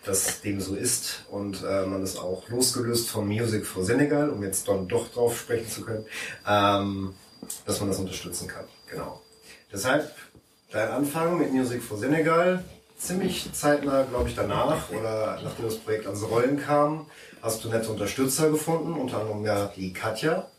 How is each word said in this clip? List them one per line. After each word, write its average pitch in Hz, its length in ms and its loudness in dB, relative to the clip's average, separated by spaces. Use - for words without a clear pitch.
dass - 360 0
dem 98 200 -2
so 95 140 -2
ist - 560 -2
und, 101 320 -6
äh, 98 240 2
man 95 140 -2
das 95 160 -4
auch 92 320 -6
losgelöst 120 600 0
von 104 180 -2
Music 107 380 0
for 92 180 -4
Senegal, 143 460 4
um 101 140 -4
jetzt 95 240 -4
dann 95 200 0
doch - 240 -2
drauf 120 280 2
sprechen 113 280 -2
zu - 140 -8
können, 110 240 -6
ähm, 101 680 2
dass 101 140 -2
man 101 100 -2
das 95 80 0
unterstützen 90 500 -6
kann. - 180 -12
Genau. - 300 -10
Deshalb 131 400 2
dein - 180 2
Anfang 156 500 2
mit 135 120 2
Music 123 300 2
for 107 160 -8
Senegal, 165 680 4
ziemlich - 560 -2
zeitnah, 143 500 4
glaub 123 240 0
ich, 120 80 -4
danach - 560 0
oder 110 520 -2
nachdem - 220 -6
das 110 120 -2
Projekt 107 280 -4
ans 101 180 -4
Rollen 123 360 2
kam, 147 480 2
hast 110 220 -2
du 113 60 -4
nette 110 200 0
Unterstützer 131 640 2
gefunden, 160 420 0
unter 127 280 -2
anderem 107 240 -2
ja 101 300 2
die 92 180 -6
Katja. - 540 0